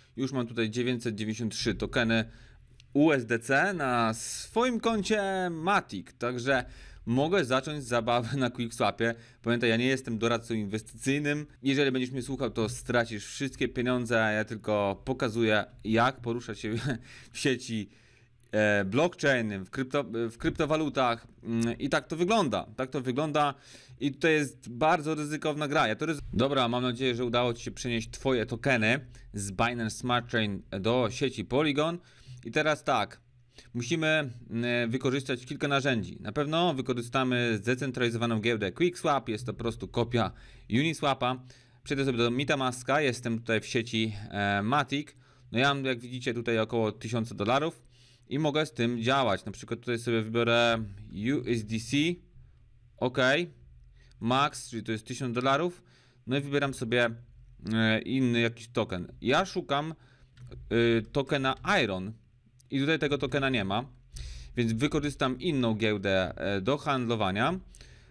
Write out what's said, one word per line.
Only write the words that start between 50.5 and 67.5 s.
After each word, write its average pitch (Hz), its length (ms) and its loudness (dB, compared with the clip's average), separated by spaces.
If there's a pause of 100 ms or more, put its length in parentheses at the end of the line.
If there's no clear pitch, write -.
U - 160 -2
S 113 160 0
D 110 140 -4
C. 117 180 -2 (1000)
OK. 127 200 -2 (1040)
Max, 135 500 0
czyli 113 140 -6
to - 80 -4
jest 110 140 -4
tysiąc 123 300 -6
dolarów. 139 480 0 (440)
No 127 100 0
i 143 40 -2
wybieram 139 320 -2
sobie, 120 360 2 (640)
e, 110 260 4
inny 123 400 2
jakiś 117 280 0
token. 95 440 -4 (100)
Ja 143 240 2
szukam, 156 460 -4 (600)
e, 117 500 2
tokena 135 540 0 (280)
Iron 98 300 -2 (580)
i 139 80 0
tutaj 151 200 2
tego 147 180 0
tokena 135 320 0
nie 117 160 0
ma, 104 200 -2 (720)
więc 117 160 2
wykorzystam 143 640 0
inną 120 360 0
giełdę, 98 600 2
e, 98 260 -2
do 127 160 0
handlowania. 120 800 0 (520)